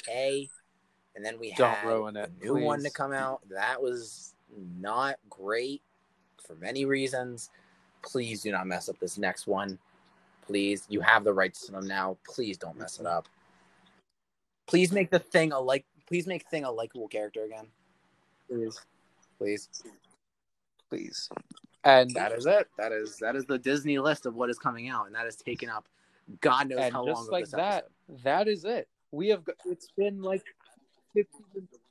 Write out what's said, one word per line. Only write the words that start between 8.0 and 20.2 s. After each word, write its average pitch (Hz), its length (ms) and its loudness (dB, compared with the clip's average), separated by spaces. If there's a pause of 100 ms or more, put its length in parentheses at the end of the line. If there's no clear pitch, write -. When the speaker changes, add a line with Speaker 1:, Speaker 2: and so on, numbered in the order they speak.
Speaker 1:
Please 113 400 -4
do 107 100 -2
not 92 140 -2
mess 87 220 -4
up 95 100 -8
this 90 200 -6
next 95 280 -2
one. 98 320 -2 (640)
Please, 101 460 0
you 101 120 0
have 107 240 8
the 104 80 6
rights 95 340 0
to 98 60 -16
them 95 160 -8
now. 95 360 -2
Please 104 340 -6
don't 82 180 -14
mess 82 220 -12
it 85 60 -10
Speaker 2:
Mm-hmm. - 20 -6 (120)
Speaker 1:
up. - 100 -6 (1400)
Please 175 260 6
make 196 180 2
the 185 80 8
Thing 160 340 4
a 139 60 0
like-, 131 280 2 (200)
please 170 200 -2
make 180 220 -6
Thing 151 160 -4
a 131 60 -2
likable 113 380 -6
character 107 360 -6
again. 110 220 -12 (840)
Speaker 2:
Please. 113 320 -4 (580)
Speaker 1:
Please. 104 300 -4 (1200)